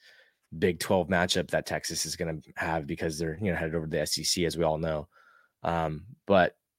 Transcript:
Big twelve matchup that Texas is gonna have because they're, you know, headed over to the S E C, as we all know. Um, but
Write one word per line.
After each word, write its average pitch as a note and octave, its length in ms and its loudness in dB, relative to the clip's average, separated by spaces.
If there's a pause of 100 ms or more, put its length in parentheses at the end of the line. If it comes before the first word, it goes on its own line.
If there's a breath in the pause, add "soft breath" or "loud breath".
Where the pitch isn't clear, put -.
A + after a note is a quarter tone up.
(580 soft breath)
Big E2+ 220 2
twelve F2+ 280 2
matchup F2+ 420 2
that D#2+ 180 0
Texas D#2+ 380 -4
is D#2 100 -6
gonna D#2+ 240 -4 (160)
have D#2+ 320 -2
because D#2+ 320 -4
they're, D#2+ 200 -4
you G#2 120 0
know, D2 60 0
headed D#2+ 180 -2
over D#2+ 100 -2
to D#2 60 -6
the D#2+ 100 0
S - 160 -2
E E2 60 -6
C, F2 220 0
as D#2 120 -2
we E2 60 2
all D#2 160 2
know. D#2 280 -2 (560 soft breath)
Um, E2 420 -2 (220)
but F#2+ 280 6 (240)